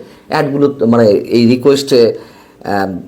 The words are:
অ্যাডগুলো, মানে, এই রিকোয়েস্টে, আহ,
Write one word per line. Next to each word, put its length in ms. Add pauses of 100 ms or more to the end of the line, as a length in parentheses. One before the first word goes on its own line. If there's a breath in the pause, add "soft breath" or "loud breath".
(280 loud breath)
অ্যাডগুলো, 580
মানে, 240
এই 380
রিকোয়েস্টে, 680 (500 loud breath)
আহ, 280 (160)